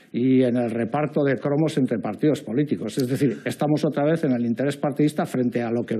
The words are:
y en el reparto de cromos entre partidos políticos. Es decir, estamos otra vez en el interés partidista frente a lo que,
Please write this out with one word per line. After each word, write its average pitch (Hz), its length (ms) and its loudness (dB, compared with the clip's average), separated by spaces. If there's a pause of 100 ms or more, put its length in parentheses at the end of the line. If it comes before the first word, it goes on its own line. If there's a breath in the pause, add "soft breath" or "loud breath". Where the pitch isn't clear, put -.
(140)
y 131 300 4
en 120 120 2
el 117 160 0
reparto 143 540 0
de 139 100 2
cromos 147 420 0
entre 123 220 2
partidos 123 420 0
políticos. 120 560 -2
Es 127 120 0
decir, 127 340 0
estamos 147 400 0
otra 143 220 0
vez 160 180 2
en 139 80 2
el 120 140 0
interés 127 320 -2
partidista 147 480 0
frente 123 360 -2
a 117 80 -4
lo 117 140 -2
que, 113 160 -4